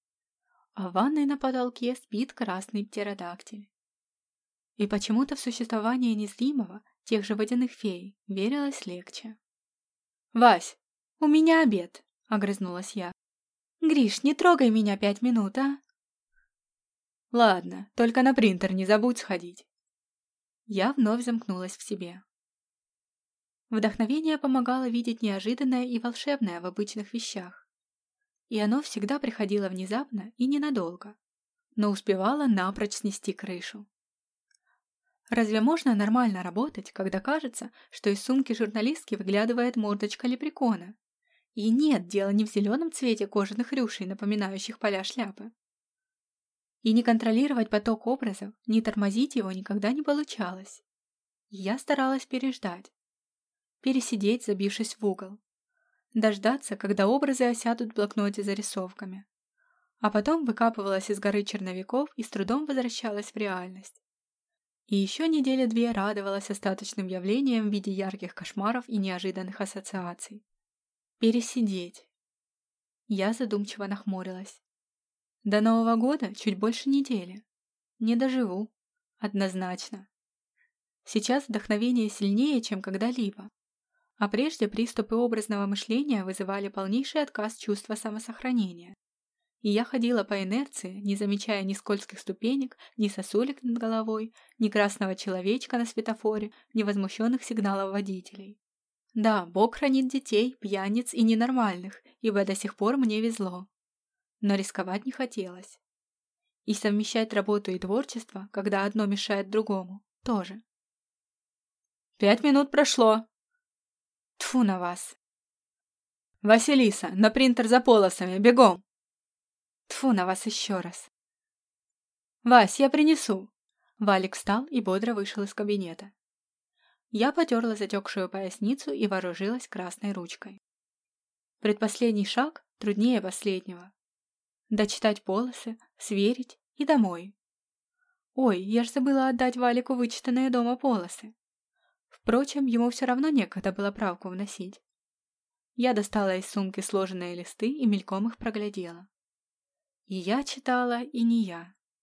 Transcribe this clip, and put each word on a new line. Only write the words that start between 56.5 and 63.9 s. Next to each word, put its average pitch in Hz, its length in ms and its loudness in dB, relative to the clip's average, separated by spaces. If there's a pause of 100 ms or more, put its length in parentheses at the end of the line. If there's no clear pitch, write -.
когда 196 300 2
образы 269 360 2
осядут 233 480 -2
в - 40 -10
блокноте 202 460 -2
зарисовками. 196 840 -8 (720)
А 214 100 2
потом 285 360 2
выкапывалась 220 640 0
из 202 100 -2
горы 202 240 0
черновиков 196 720 -4
и 233 80 -8
с - 60 -8
трудом 226 380 -2
возвращалась 226 640 -4
в - 20 -10
реальность. 190 640 -8 (880)